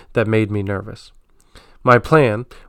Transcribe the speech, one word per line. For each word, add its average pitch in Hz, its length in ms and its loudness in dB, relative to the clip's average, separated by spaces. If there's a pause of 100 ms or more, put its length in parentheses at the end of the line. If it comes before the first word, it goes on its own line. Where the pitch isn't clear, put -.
(140)
that 113 120 0
made 110 240 0
me 104 120 -4
nervous. 98 500 -10 (720)
My 123 160 4
plan 120 460 0 (240)